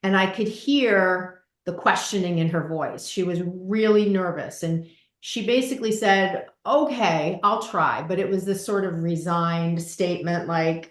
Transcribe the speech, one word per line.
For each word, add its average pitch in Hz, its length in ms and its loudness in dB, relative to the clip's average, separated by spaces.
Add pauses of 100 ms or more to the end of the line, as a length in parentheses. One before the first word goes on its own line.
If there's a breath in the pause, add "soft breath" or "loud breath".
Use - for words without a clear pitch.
And 190 140 2
I 190 100 6
could 208 220 -2
hear 196 920 0 (220)
the 175 80 -6
questioning 180 640 0
in 165 100 2
her 165 200 -2
voice. 156 380 -6
She - 160 -4
was 175 220 0
really 208 640 2
nervous, 175 540 -2
and 165 240 -2 (340 loud breath)
she - 240 -8
basically 247 460 0
said, 196 560 2 (180)
Okay, 196 800 0
I'll 214 200 2
try. 143 400 -2
But 170 180 -4
it 190 100 -2
was 185 140 0
this 190 200 -2
sort 202 200 -2
of 170 180 -4
resigned 170 800 0
statement, 170 640 -2
like 165 440 0